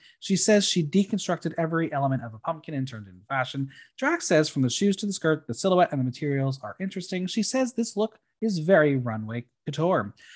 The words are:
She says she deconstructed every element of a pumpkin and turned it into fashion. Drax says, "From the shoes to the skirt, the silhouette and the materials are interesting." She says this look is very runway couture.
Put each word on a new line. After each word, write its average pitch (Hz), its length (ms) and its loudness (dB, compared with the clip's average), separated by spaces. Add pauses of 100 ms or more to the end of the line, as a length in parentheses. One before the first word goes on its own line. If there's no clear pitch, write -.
(200)
She - 160 -2
says 202 320 4
she 175 160 2
deconstructed 185 760 0
every 165 340 -2
element 135 300 0
of 117 100 -12
a 110 60 -16
pumpkin 160 340 -8
and 135 140 -4
turned 110 200 -12
it 95 40 -20
into 92 160 -20
fashion. 135 420 -4 (300)
Drax 330 280 0
says, 156 220 4
"From 139 140 0
the 127 80 4
shoes 202 260 2
to - 80 -6
the 202 80 -2
skirt, 160 320 0
the 151 80 -6
silhouette 180 380 2
and 143 80 -2
the 127 60 2
materials 135 580 -2
are 104 160 -12
interesting." 185 480 -6
She 214 160 0
says 262 300 -2
this 226 220 -4
look 214 220 -2 (240)
is 214 180 -2
very 156 380 6
runway 117 480 -4 (200)
couture. 151 480 0 (220)